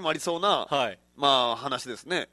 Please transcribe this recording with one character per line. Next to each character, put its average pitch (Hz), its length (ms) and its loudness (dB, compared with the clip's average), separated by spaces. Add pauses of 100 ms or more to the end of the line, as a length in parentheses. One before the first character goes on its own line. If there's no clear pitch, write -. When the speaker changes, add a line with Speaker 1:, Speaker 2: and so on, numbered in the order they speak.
Speaker 1:
も 160 80 -2
あ - 20 0
り 156 80 -4
そ 170 160 -4
う 165 40 -4
な。 180 280 0
Speaker 2:
は 131 220 0
い。 92 80 -16 (180)
Speaker 1:
ま 131 360 4
あ、 113 40 -4
話 127 320 -6
で 113 80 -10
す - 80 -20
ね。 165 280 -6